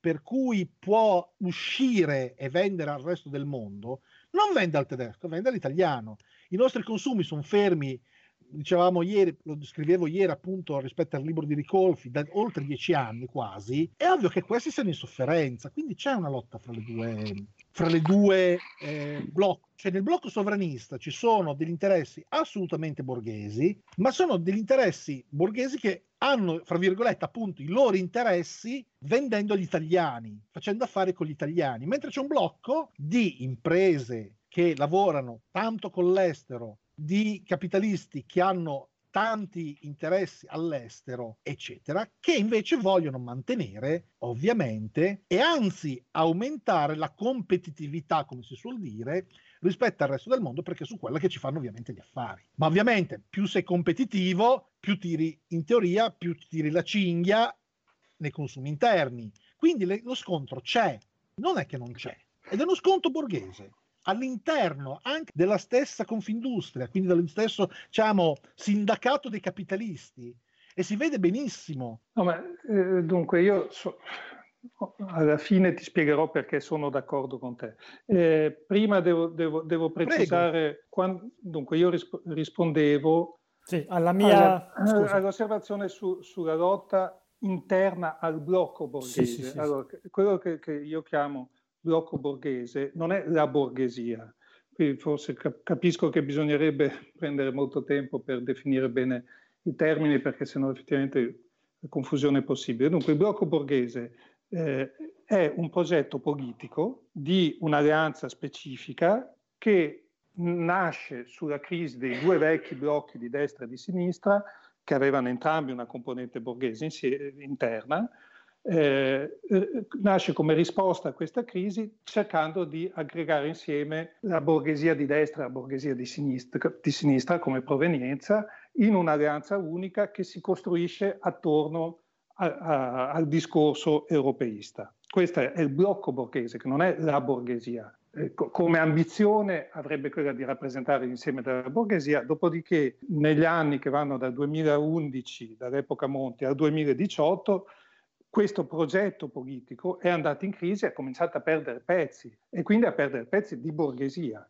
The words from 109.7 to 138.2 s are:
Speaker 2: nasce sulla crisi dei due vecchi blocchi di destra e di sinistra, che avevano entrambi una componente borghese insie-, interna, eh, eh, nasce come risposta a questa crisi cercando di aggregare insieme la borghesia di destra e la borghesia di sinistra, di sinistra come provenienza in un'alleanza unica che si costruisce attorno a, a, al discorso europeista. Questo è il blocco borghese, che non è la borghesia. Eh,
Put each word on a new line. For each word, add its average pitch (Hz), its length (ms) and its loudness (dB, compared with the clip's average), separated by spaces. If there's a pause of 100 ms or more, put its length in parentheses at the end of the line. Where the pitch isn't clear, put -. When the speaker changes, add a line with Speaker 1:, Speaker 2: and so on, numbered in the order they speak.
Speaker 2:
nasce 170 840 -2
sulla 147 340 -6
crisi 151 380 -6
dei 123 220 -4
due 170 180 4
vecchi 156 360 2
blocchi 147 440 -4
di 120 100 -10
destra 139 360 -4
e 117 40 -12
di 127 80 -14
sinistra, 185 680 0 (400)
che - 120 -2
avevano 135 340 2
entrambi 143 420 -2
una 123 140 -8
componente 123 560 -10
borghese 120 440 -6
insie-, 143 540 -4
interna, 139 720 -4 (540)
eh, 139 760 2 (100)
eh, 208 380 0 (160)
nasce 190 300 4
come 160 200 2
risposta 170 560 2
a 135 40 -6
questa 202 320 -4
crisi 208 580 -6
cercando 175 640 -2
di 160 280 -6
aggregare 151 560 -2
insieme 156 720 -6
la 170 200 -2
borghesia 151 540 2
di 143 120 -2
destra 151 360 0
e 127 40 -4
la 127 60 -10
borghesia 135 420 -6
di 123 100 -6
sinistra, 127 760 -4
di 151 100 0
sinistra 139 480 2
come 131 240 -2
provenienza 143 840 0 (280)
in 220 200 6
un'alleanza 151 640 2
unica 185 540 -4
che - 120 -8
si 175 180 -8
costruisce 180 800 -2
attorno 160 800 0 (400)
a, 151 180 0
a, 131 540 -2
al 160 140 0
discorso 151 800 2
europeista. 127 880 -2 (160)
Questo 175 320 2
è 165 200 -2
il 147 100 2
blocco 180 420 0
borghese, 123 460 -6
che 131 100 -8
non 139 140 0
è 180 160 2
la 147 240 2
borghesia. 120 680 -4 (220)
Eh, - 220 -6